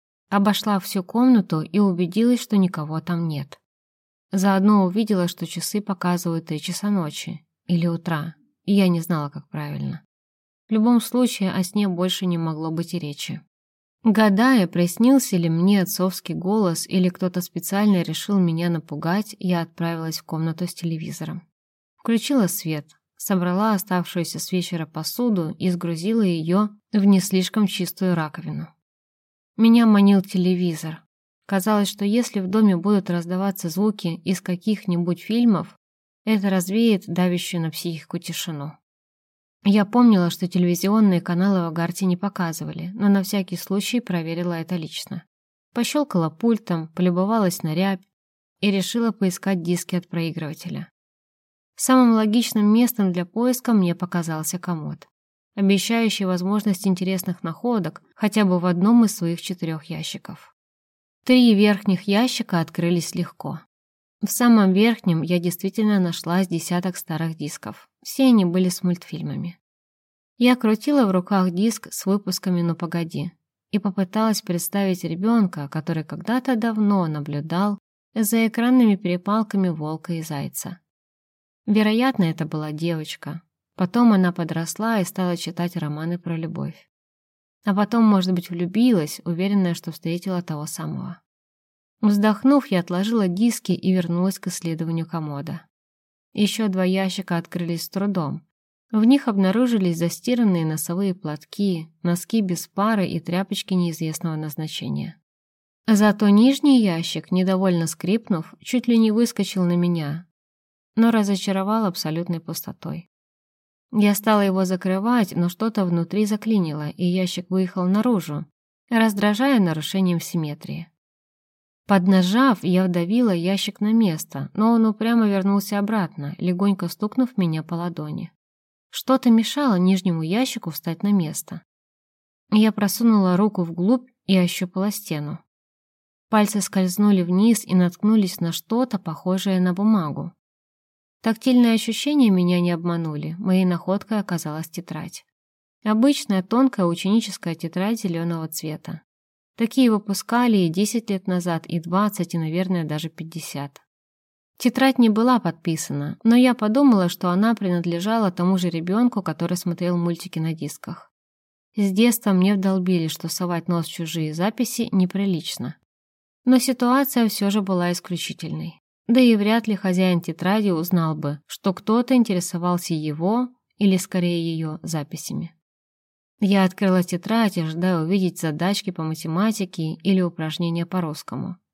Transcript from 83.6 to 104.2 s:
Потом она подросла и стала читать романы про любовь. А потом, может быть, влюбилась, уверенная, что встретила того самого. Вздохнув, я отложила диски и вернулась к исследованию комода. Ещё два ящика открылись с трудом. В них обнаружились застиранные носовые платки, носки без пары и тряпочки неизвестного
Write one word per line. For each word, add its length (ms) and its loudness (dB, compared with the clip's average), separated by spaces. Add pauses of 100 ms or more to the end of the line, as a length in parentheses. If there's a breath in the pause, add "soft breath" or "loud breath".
Потом 360 4
она 220 4
подросла 640 -4
и 60 0
стала 320 -4
читать 400 -6
романы 400 -6
про 180 -8
любовь. 540 -10 (720)
А 100 0
потом, 300 2
может 300 4
быть, 160 -4
влюбилась, 760 0
уверенная, 520 0
что 160 -12
встретила 500 -6
того 240 -8
самого. 560 -10 (800)
Вздохнув, 640 4
я 120 2
отложила 480 0
диски 460 0
и 180 0
вернулась 480 0
к 80 -8
исследованию 580 -6
комода. 560 -8 (720)
Ещё 360 0
два 160 0
ящика 520 -2
открылись 460 -6
с 60 -14
трудом. 580 -4 (440)
В 120 2
них 240 6
обнаружились 680 2
застиранные 680 0
носовые 480 -2
платки, 760 -6 (120)
носки 400 -2
без 260 -4
пары 380 0
и 140 -6
тряпочки 540 -4
неизвестного 640 -4